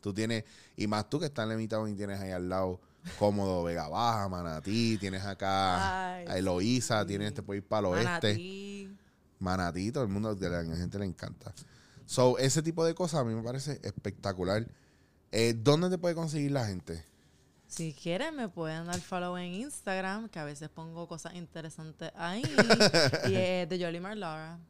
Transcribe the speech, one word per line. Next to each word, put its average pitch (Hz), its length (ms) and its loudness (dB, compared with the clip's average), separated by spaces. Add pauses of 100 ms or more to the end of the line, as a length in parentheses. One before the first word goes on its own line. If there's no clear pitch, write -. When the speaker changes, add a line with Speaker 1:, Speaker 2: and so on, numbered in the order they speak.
Speaker 1:
Tú 101 120 -4
tienes, 110 320 0 (320)
y 104 100 -2
más 107 220 0
tú - 120 -2
que - 60 -2
estás 110 220 -2
limitado 110 400 -2
y 104 60 -4
tienes 98 260 -6
ahí 95 120 -6
al 90 160 -2
lado 92 320 0 (380)
cómodo 98 460 4
Vega 85 240 -2
Baja, 104 400 2
Manatí, 92 720 0
tienes 95 260 -4
acá 98 920 2
Speaker 2:
Ay, 175 120 -10
Speaker 1:
a 92 100 0
Eloísa, 104 640 2
Speaker 2:
sí. 90 60 -2
Speaker 1:
tienes, 101 260 -2
te 95 80 -8
puedes 98 200 -6
ir - 60 -16
para 107 200 2
el 90 60 4
oeste. 101 120 4 (280)
Speaker 2:
Manatí. 196 600 -8 (420)
Speaker 1:
Manatí, 92 540 -2
todo 139 120 0
el 107 60 -2
mundo, 104 200 0
a 95 180 -2
la 87 160 -2 (120)
gente 87 220 -4
le 104 60 -2
encanta. 87 480 -8 (540)
So, 127 320 6
ese 135 240 4
tipo 165 220 0
de 165 100 2
cosas 165 260 0
a 127 40 4
mí 113 100 0
me 113 80 -4
parece 131 420 -6
espectacular. 98 840 -2 (680)
Eh, 117 240 6
¿dónde 147 340 6
te 185 80 0
puede 175 160 0
conseguir 151 380 0
la 131 140 2
gente? 82 380 -4 (640)
Speaker 2:
Si 160 260 -6
quieren, 226 440 -4
me 240 120 -4
pueden 165 380 -6
dar 175 140 -4
follow 180 360 -4
en 180 180 -6
Instagram, 202 760 -4
que 180 100 -12
a 151 60 -6
veces 147 240 -10
pongo 165 400 -12
cosas 165 260 -10
interesantes 160 800 -10
ahí. 180 280 -4
Speaker 1:
<laughs> 208 880 6
Speaker 2:
Y - 60 4
es 180 340 2
de 185 100 -2
Yoli 170 200 -2
Marlara. 170 720 -8